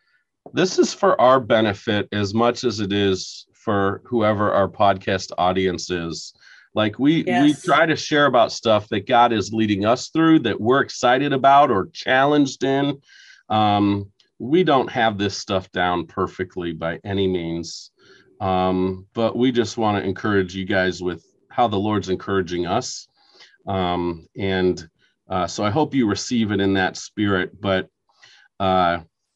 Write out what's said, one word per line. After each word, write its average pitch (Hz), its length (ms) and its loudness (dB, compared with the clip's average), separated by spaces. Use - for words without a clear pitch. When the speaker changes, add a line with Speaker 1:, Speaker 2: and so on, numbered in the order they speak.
Speaker 1:
This 180 260 0
is 311 140 2
for - 260 2
our 127 200 6
benefit 107 760 0
as 101 200 -2
much 117 300 0
as 110 160 -2
it 98 140 -4
is 98 600 -2
for 101 520 -2
whoever 107 480 0
our 95 160 2
podcast 98 680 -2
audience 90 540 -2
is. 82 420 -8
Like, 107 260 -2
we, 151 240 4
we - 80 -
Speaker 2:
Yes. 147 320 2
Speaker 1:
try 151 220 2
to 160 120 0
share 147 300 2
about 120 260 4
stuff 107 360 0
that 98 160 -4
God 120 280 4
is 101 180 -2
leading 104 340 0
us 123 240 0
through, 160 300 4
that 110 220 -2
we're 123 200 2
excited 131 520 0
about 139 360 6
or 95 220 0
challenged 139 720 0
in. 139 360 0
Um, 104 600 0
we 151 240 2
don't 139 260 2
have 113 300 0
this 101 180 -2
stuff 95 340 -4
down 87 360 -2
perfectly 90 640 -6
by 82 320 -6
any 98 240 -2
means, 85 640 -6
um, 92 720 -2
but 113 240 0
we 127 140 2
just 117 260 -2
wanna 107 220 0
encourage 95 560 -2
you 95 100 -6
guys 92 380 -2
with 87 200 -6
how 123 180 0
the 104 100 -4
Lord's 101 320 -2
encouraging 90 560 -4
us. - 400 -6
Um, 87 580 -4
and, 92 460 -2
uh, 90 180 -2
so 104 180 -6
I 104 40 0
hope 135 240 0
you 127 140 2
receive 107 440 -2
it 98 100 0
in 98 140 2
that 92 220 -2
spirit. 98 640 -4
But, 95 280 -2
uh, 90 380 2